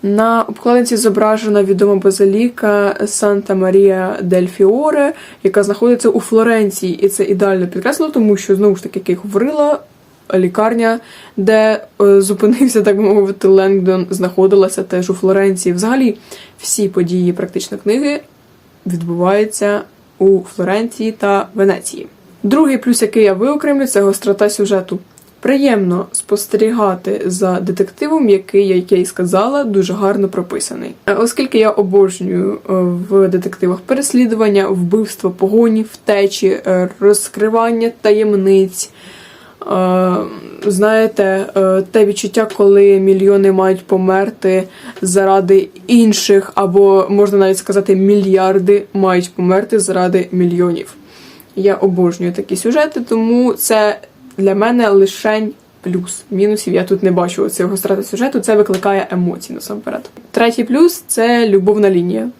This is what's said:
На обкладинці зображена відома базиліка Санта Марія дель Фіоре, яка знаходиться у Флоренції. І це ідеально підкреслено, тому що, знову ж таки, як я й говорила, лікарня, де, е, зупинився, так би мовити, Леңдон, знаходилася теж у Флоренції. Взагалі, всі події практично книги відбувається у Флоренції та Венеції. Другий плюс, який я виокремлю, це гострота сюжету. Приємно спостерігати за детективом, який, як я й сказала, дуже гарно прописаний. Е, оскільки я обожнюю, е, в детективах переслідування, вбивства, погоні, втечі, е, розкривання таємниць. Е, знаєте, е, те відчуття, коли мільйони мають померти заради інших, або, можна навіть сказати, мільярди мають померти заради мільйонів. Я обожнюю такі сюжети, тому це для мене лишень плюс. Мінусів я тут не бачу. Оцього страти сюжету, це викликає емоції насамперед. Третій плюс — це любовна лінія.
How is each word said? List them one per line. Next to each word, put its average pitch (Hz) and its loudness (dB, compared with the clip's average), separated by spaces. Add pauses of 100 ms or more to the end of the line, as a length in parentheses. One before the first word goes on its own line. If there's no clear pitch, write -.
На 220 0
обкладинці 240 0
зображена 214 0
відома 196 2
базиліка 202 0 (100)
Санта 202 -2
Марія 185 2
дель 180 0
Фіоре, 277 0 (300)
яка 196 2
знаходиться 240 2
у 370 0
Флоренції. 220 0
І 196 4
це 196 -2
ідеально 190 0
підкреслено, 285 -4
тому 214 2
що, 196 0
знову 196 2
ж 180 -14
таки, - -8
як 185 -10
я 180 0
й 180 -2
говорила, 277 -2 (560)
лікарня, 226 0 (360)
де, 220 2 (140)
е, 196 6
зупинився, 214 2
так 196 2
би 208 0
мовити, 196 2
Леңдон, 190 2
знаходилася 190 0
теж 185 -4
у 185 0
Флоренції. 190 0
Взагалі, 220 0 (400)
всі - -4
події 180 0
практично - -8
книги 285 -2 (720)
відбувається 196 -2 (380)
у 190 4 (160)
Флоренції 220 -4
та 202 -2
Венеції. - -2 (360)
Другий 269 2
плюс, 240 0
який 214 2
я 196 4
виокремлю, 277 -2
це 208 0
гострота 202 0
сюжету. 196 -4 (420)
Приємно 214 0
спостерігати 208 -2
за 185 -2
детективом, 226 -2
який, 196 2
як 180 0
я 190 2
й 180 0
сказала, 196 -2
дуже 190 -2
гарно 196 -2
прописаний. - -8 (120)
Е, 202 0
оскільки 233 -4
я 220 0
обожнюю, 190 -2
е, - -10 (380)
в 196 2
детективах 180 -4
переслідування, 220 0
вбивства, 190 -2
погоні, 220 0 (100)
втечі, 202 -2
е, 185 0 (120)
розкривання 226 0 (100)
таємниць. 196 2 (840)
Е, 185 0 (520)
знаєте, 208 0 (100)
е, 190 0
те 214 4
відчуття, 208 -2
коли 202 6
мільйони 196 4
мають 190 0
померти 190 0 (380)
заради 190 2 (180)
інших, 214 2
або, 196 4
можна 202 2
навіть 190 2
сказати, 196 0
мільярди 190 2 (100)
мають 185 0
померти 190 0
заради 180 -2
мільйонів. 175 -2 (640)
Я 196 2
обожнюю 180 0
такі 185 -8
сюжети, 302 -2
тому 233 0
це 214 0 (380)
для 196 2
мене 226 2
лишень 208 0 (280)
плюс. 180 -6
Мінусів 208 -2
я 185 0
тут 190 -2
не 190 2
бачу. 175 -2
Оцього 190 -4
страти 190 -4
сюжету, 247 -4
це 214 0
викликає 196 0
емоції 180 -4
насамперед. - -12 (200)
Третій 233 0
плюс — 294 2
це 233 0
любовна 202 2
лінія. 190 -2 (100)